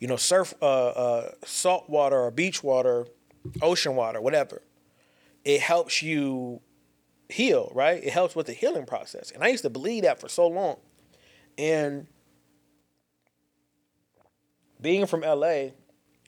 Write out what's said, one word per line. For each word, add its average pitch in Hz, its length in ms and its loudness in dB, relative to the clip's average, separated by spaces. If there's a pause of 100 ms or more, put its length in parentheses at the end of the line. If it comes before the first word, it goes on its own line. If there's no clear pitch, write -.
you 123 80 -6
know, 127 80 -2
surf, 180 440 2
uh, 131 280 4
uh, 120 420 0 (140)
salt - 440 0
water 139 300 2
or 123 140 0
beach 165 320 -2
water, 127 420 2 (560)
ocean 160 320 2
water, 113 260 -2
whatever, 139 420 0 (840)
it 143 160 4
helps 170 420 0
you 135 580 -4 (680)
heal, 220 440 2
right? 156 300 2
It 139 100 -4
helps 175 220 0
with 160 120 -4
the 120 60 -12
healing 233 320 -2
process. - 460 -10
And 143 140 -6
I 214 40 4
used 254 140 0
to - 80 -2
believe 196 320 -4
that 165 180 2
for - 80 -14
so 170 200 2
long. 175 300 -2 (800)
And 147 520 -2 (2750)
being 185 260 2
from 165 160 -2
L 147 220 2
A, 143 280 0 (560)